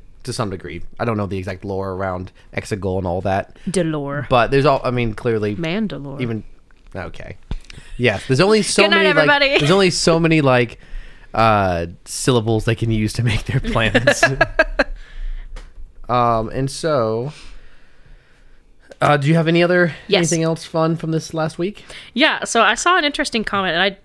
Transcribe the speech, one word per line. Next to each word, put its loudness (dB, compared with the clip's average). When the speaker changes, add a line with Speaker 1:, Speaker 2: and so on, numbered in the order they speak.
Speaker 1:
to -8
some -4
degree. -10
I -4
don't 0
know -2
the -4
exact -8
lore -4
around -6
Exegol -4
and -4
all -2
that. -2
Speaker 2:
Delore. -2
Speaker 1:
But 4
there's 4
all, 4
I -2
mean, -2
clearly -2
Speaker 2:
Mandalore. -6
Speaker 1:
even, -6
okay. -12
Yes, 0
there's 2
only 4
so 2
Speaker 2:
Good 4
night, 4
Speaker 1:
many, 4
like, 4
Speaker 2:
everybody. 4
Speaker 1:
there's 2
only 6
so 2
many, 4
like, 2
uh, 2
syllables 0
they 2
can -2
use 0
to -2
make 0
their -2
plans. 2
Speaker 2:
<laughs> -2
Speaker 1:
Um, 2
and -4
so, -2
uh, 4
do 0
you 6
have 2
any 4
other, 2
Speaker 2:
Yes. 2
Speaker 1:
anything 2
else -2
fun 0
from -4
this -4
last -4
week? -6
Speaker 2:
Yeah, 2
so 2
I 4
saw 2
an 2
interesting -2
comment, -2
and 2
I -20